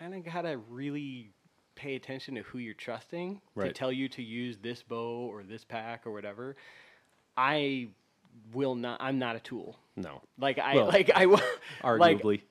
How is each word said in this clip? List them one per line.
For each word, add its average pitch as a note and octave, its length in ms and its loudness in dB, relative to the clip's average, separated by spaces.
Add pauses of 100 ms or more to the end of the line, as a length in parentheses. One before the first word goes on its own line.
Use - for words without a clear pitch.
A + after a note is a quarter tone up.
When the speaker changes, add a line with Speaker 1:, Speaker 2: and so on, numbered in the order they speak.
Speaker 1:
kinda F3+ 180 -12
gotta E3+ 400 -6
really B2+ 720 -10 (440)
pay C#3 200 -8
attention C3 400 -10
to A2 80 -6
who - 160 -12
you're A2+ 160 -10
trusting E3+ 600 -10
to G3 40 -20 (140)
Speaker 2:
Right. F#2+ 200 -2
Speaker 1:
tell C3 160 -2
you C3 200 -2
to C3 120 -12
use A#2 360 -8
this A#2 240 -10
bow A#2 440 -6
or G#2 160 -10
this G#2 220 -14
pack A2+ 420 -10
or A2+ 60 -8
whatever. G#2 420 -10 (800)
I C3+ 520 2 (640)
will C3 220 0
not, A#2+ 260 -6
I'm C3+ 180 0
not A#2+ 180 -2
a A2+ 40 -10
tool. A2 380 -10 (180)
Speaker 2:
No. D2+ 260 -10 (160)
Speaker 1:
Like, C3 200 2
I, C#3 180 2
Speaker 2:
Well, A#2 100 8
Speaker 1:
like, D3+ 280 6
I F#3+ 120 8
will, G3 140 10 (220)
<laughs> - 220 -12
like, E3 380 6
Speaker 2:
Arguably. G#2 280 2